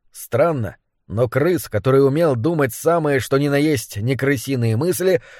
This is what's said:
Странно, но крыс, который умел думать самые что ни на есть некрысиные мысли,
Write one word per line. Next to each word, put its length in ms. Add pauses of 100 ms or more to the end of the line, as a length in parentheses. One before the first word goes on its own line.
(120)
Странно, 680 (300)
но 220
крыс, 400
который 360
умел 300
думать 380
самые 460
что 180
ни 120
на 80
есть 400
некрысиные 800
мысли, 440 (180)